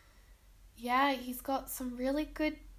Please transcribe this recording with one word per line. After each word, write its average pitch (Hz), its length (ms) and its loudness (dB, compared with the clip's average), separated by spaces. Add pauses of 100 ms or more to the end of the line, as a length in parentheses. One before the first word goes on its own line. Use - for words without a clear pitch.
(760)
yeah, 254 360 4
he's 247 280 -4
got 269 300 -2
some 247 260 -4
really 277 300 2
good 311 300 0 (220)